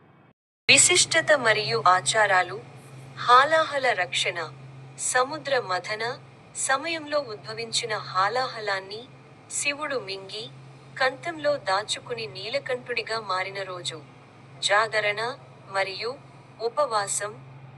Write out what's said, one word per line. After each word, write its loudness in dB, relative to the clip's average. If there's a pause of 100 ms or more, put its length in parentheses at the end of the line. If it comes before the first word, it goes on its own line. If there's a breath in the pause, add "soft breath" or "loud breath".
(680)
విశిష్టత 6
మరియు 2
ఆచారాలు. 4 (560)
హాలాహల 6
రక్షణ. -2 (460)
సముద్ర 0
మథన -4 (360)
సమయంలో -2
ఉద్భవించిన -6
హాలాహలాన్ని -2 (460)
శివుడు -4
మింగి, -10 (500)
కంఠంలో 0
దాచుకుని -4
నీలకంఠుడిగా -4
మారిన -4
రోజు. -8 (560)
జాగరణ 2 (340)
మరియు -4 (440)
ఉపవాసం. -2 (160)